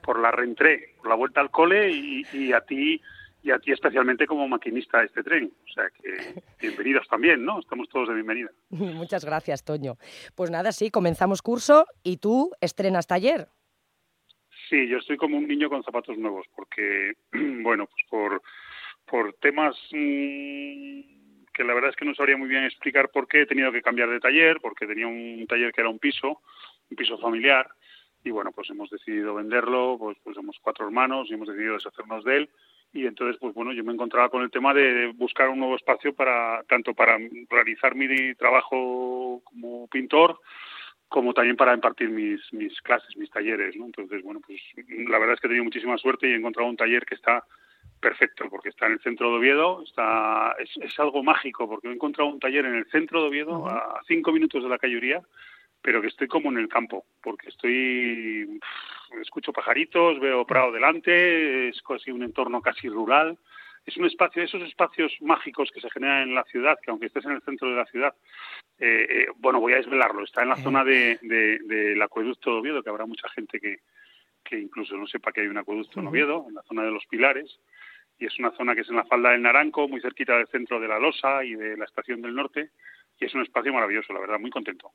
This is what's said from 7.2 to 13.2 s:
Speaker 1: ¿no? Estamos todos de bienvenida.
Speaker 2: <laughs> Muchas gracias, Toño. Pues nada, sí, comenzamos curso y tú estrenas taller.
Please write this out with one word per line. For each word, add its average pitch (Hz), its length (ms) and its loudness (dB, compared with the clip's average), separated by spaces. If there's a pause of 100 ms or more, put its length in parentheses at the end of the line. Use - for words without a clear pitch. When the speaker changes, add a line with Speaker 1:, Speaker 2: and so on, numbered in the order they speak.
Speaker 1:
¿no? 190 160 -4
Estamos 123 300 -8
todos 123 180 -2
de 117 60 -2
bienvenida. 110 360 -4 (100)
Speaker 2:
<laughs> - 100 -20
Muchas 170 540 -6
gracias, 151 400 -4
Toño. 139 340 -6 (360)
Pues 175 160 -2
nada, 180 220 -2
sí, 208 180 -2
comenzamos 185 520 2
curso 294 440 6 (160)
y 180 140 -2
tú 254 340 2 (100)
estrenas 185 460 0
taller. 190 400 2 (1200)